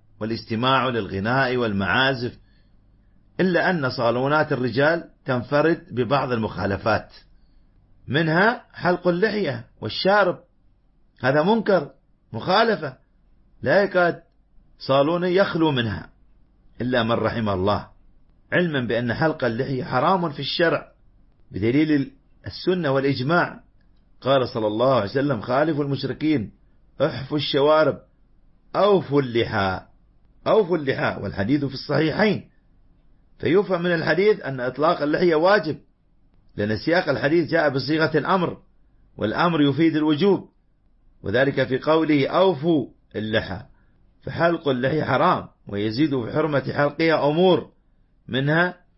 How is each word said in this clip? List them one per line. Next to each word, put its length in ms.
والاستماع 680
للغناء 680
والمعازف، 840
إلا 300
أن 200
صالونات 640
الرجال 520
تنفرد 680
ببعض 420
المخالفات، 800
منها 640
حلق 360
اللحية 560
والشارب، 580
هذا 220
منكر، 480
مخالفة، 640
لا 200
يكاد 400
صالون 460
يخلو 460
منها 400
إلا 220
من 100
رحم 360
الله، 400
علما 340
بأن 280
حلق 300
اللحية 400
حرام 460
في 100
الشرع 520
بدليل 600
السنة 440
والإجماع. 720
قال 280
صلى 180
الله 280
عليه 160
وسلم: 300
"خالفوا 440
المشركين، 680
احفوا 340
الشوارب، 600
أوفوا 460
اللحى"، 580
أوفوا 300
اللحى، 460
والحديث 420
في 100
الصحيحين. 760
فيفهم 440
من 120
الحديث 460
أن 200
إطلاق 420
اللحية 320
واجب، 440
لأن 200
سياق 320
الحديث 420
جاء 200
بصيغة 480
الأمر، 400
والأمر 460
يفيد 340
الوجوب، 520
وذلك 440
في 120
قوله: 500
"أوفوا 600
اللحى". 460
فحلق 460
اللحية 360
حرام، 440
ويزيد 420
في 80
حرمة 400
حلقها 580
أمور، 400
منها 480